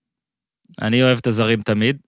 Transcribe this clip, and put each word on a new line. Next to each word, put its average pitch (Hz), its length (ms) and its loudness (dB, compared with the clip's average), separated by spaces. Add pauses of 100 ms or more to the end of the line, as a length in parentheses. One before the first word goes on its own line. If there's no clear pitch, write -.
(840)
אני 113 200 0
אוהב 127 160 2
את 113 80 -6
הזרים 113 360 0
תמיד, 110 340 0 (120)